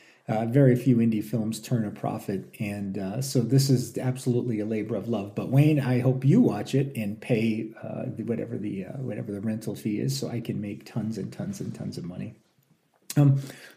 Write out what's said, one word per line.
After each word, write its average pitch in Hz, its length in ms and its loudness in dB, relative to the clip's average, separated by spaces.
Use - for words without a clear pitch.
Uh, 113 180 2
very 123 300 8
few 123 220 4
indie 110 240 4
films 110 380 -4
turn 113 240 0
a 101 60 -4
profit, 104 680 -6
and, 101 360 -6
uh, 101 240 -4
so 135 200 0
this 131 280 4
is - 300 2
absolutely 123 640 -2
a 104 40 -2
labor 110 300 -2
of 98 140 -6
love. 104 260 -4
But 104 160 -4
Wayne, 147 300 6
I 127 180 0
hope 131 260 2
you 180 160 6
watch 117 360 2
it 139 180 0
and 104 260 -4
pay, 110 520 0
uh, - 240 -8
the, 113 160 -8
whatever 117 340 -4
the, 107 280 -6
uh, - 140 -12
whatever 117 340 -6
the 101 80 -6
rental 110 340 -4
fee 104 240 -4
is, 135 180 -2
so - 120 -6
I 117 120 -4
can 98 200 -6
make 101 260 -8
tons 110 320 -4
and 95 140 -8
tons - 280 -8
and - 140 -8
tons - 240 -8
of 87 60 -10
money. 92 320 -10
Um, 139 240 6